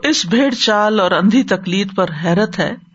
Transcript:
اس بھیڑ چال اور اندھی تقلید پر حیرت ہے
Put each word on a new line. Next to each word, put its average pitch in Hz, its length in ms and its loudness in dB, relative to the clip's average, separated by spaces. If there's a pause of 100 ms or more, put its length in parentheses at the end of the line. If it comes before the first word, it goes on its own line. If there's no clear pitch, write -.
اس 294 220 0
بھیڑ 247 280 2
چال 214 460 0
اور 185 120 2
اندھی 202 320 4
تقلید 190 520 -4
پر 185 100 0 (180)
حیرت 175 360 0
ہے 196 160 -4 (200)